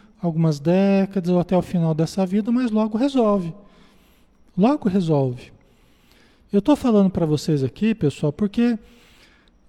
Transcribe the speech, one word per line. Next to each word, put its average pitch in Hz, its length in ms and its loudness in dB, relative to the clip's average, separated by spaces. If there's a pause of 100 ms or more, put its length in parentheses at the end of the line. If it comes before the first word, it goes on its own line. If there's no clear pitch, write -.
(220)
algumas 160 360 0
décadas 190 720 0
ou 180 80 2
até 175 200 0
o 175 40 2
final 165 320 -2
dessa 160 320 -2
vida, 202 240 -2
mas 240 220 0
logo 214 260 0
resolve. 208 560 0 (1040)
Logo 254 300 2
resolve. 151 640 -2 (1000)
Eu 202 100 2
tô 294 140 4
falando 208 340 2
pra 170 160 -2
vocês 151 380 0
aqui, 208 300 -2
pessoal, 147 380 -2
porque, 220 480 -2 (880)